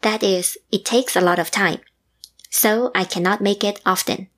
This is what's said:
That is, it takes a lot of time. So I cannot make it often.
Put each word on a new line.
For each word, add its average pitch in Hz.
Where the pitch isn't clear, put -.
That 220
is, 180
it 196
takes 247
a 180
lot 175
of -
time. 196
So -
I -
cannot 185
make 202
it 202
often. -